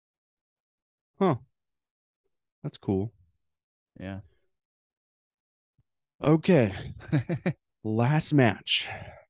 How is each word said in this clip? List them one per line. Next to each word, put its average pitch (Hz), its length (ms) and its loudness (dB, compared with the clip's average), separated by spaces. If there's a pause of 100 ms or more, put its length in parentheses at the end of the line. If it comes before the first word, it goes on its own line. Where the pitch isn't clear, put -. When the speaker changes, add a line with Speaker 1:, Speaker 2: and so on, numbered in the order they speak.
(1200)
Speaker 1:
Huh. 175 180 2 (1300)
That's - 160 -12
cool. 101 340 -2 (880)
Speaker 2:
Yeah. 95 200 -10 (2000)
Speaker 1:
Okay. 151 500 4 (400)
Speaker 2:
<laughs> - 720 -4
Speaker 1:
Last 117 480 0
match. - 560 2 (420)